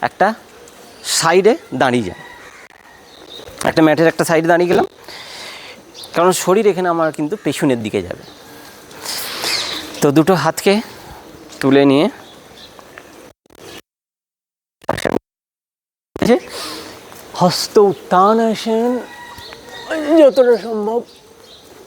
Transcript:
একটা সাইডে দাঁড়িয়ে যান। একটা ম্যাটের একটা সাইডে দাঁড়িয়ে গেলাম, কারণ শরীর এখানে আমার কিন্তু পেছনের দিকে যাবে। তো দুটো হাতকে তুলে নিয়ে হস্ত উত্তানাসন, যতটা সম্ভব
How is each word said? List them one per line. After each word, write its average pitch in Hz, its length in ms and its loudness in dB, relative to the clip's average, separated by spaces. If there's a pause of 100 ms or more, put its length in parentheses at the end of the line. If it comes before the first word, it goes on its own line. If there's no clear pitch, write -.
একটা 190 320 0 (680)
সাইডে 190 540 2 (160)
দাঁড়িয়ে 123 300 0
যান। 87 120 -8 (1500)
একটা - 140 2
ম্যাটের 156 260 4
একটা 160 160 0
সাইডে 165 240 0
দাঁড়িয়ে 175 220 2
গেলাম, 185 160 2 (1300)
কারণ 175 180 4
শরীর 190 360 0
এখানে 180 220 0
আমার 165 220 0
কিন্তু 156 320 -6
পেছনের 135 400 0
দিকে 104 180 -2
যাবে। 87 220 -12 (1800)
তো 147 100 4
দুটো 156 220 2
হাতকে 175 480 0 (760)
তুলে 139 260 4
নিয়ে 143 240 4 (4000)
হস্ত - 440 0
উত্তানাসন, 220 1200 2 (1200)
যতটা 247 380 6
সম্ভব 220 440 -4 (840)